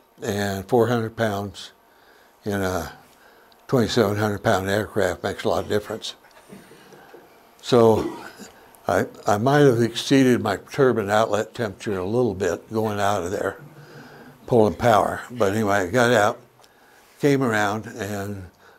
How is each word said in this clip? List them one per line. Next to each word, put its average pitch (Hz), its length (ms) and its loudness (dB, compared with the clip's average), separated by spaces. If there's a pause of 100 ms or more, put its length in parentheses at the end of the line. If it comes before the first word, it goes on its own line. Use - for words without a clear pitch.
(220)
and 101 460 -4
four 117 200 4
hundred 113 280 -2
pounds 104 560 -4 (720)
in 101 160 -2
a 92 320 -4 (760)
twenty-seven 107 480 2
hundred 104 260 -2
pound 95 260 2
aircraft 98 540 -2
makes 98 220 -8
a 113 40 0
lot 90 160 0
of 90 40 -14
difference. 104 460 -6 (1500)
So 113 560 4 (680)
I, 95 200 0 (200)
I 104 120 2
might 139 220 2
have 127 200 6
exceeded 123 600 2
my 101 140 -4 (140)
turbine 113 400 0
outlet 107 440 0
temperature 104 440 -6
a 90 60 -4
little 110 300 0
bit 90 380 -4
going 107 280 -2
out 101 220 0
of 90 80 -6
there. 98 260 -4 (920)
Pulling 107 280 4
power. 101 460 2 (100)
But 110 220 0
anyway, 104 240 0
I 95 100 0
got 120 260 2
out, 110 260 2 (840)
came 139 220 2
around, 107 440 -2
and 101 580 -8 (340)